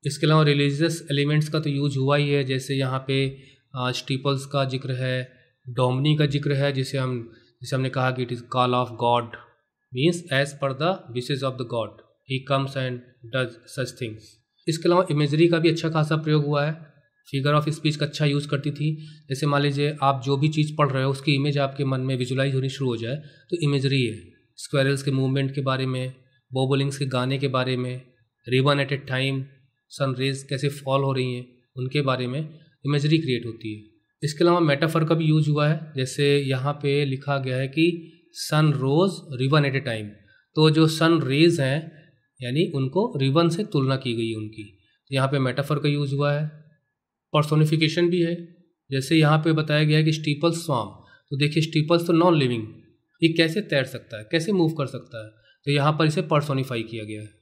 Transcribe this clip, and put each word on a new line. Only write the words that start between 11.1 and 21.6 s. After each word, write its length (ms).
wishes 320
of 120
the 120
God, 340
he 180
comes 320
and 300
does 220
such 260
things। 320
इसके 220
अलावा 220
इमेजरी 380
का 100
भी 120
अच्छा 200
खासा 280
प्रयोग 260
हुआ 200
है, 120
figure 260
of 160
speech 260
का 100
अच्छा 200
यूज़ 220
करती 240
थी। 220
जैसे 180
मान 160
लीजिए 400
आप 220
जो 120
भी 120
चीज़ 280
पढ़ 140
रहे 140
हो 60
उसकी 240
इमेज 240
आपके 280